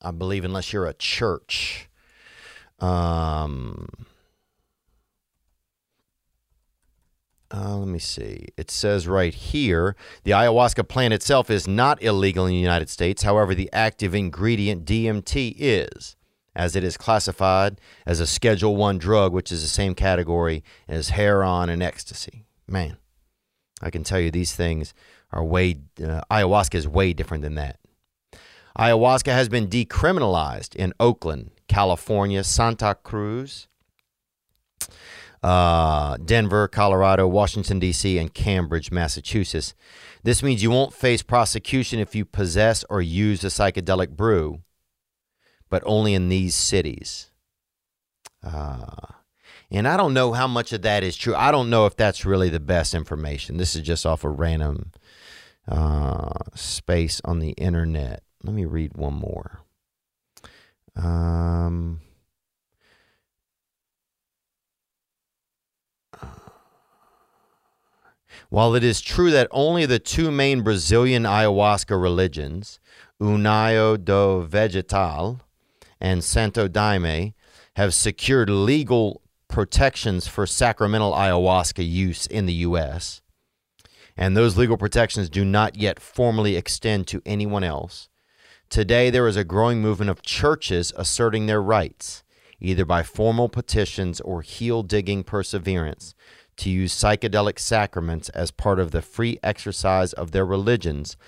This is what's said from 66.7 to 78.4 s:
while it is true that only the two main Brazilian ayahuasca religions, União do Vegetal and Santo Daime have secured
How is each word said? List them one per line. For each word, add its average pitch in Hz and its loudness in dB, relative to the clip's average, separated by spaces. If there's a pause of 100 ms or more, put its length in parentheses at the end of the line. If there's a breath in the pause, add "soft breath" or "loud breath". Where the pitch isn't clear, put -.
while 117 4
it 120 4
is 117 2
true 175 2
that 135 6
only 160 2
the 127 2
two 160 -2
main 139 2
Brazilian 110 2
ayahuasca 104 2
religions, 87 -2 (400 soft breath)
União 107 2
do 98 4
Vegetal 95 -2 (580 soft breath)
and 92 0
Santo 110 0
Daime 92 0 (420 soft breath)
have 98 2
secured 117 0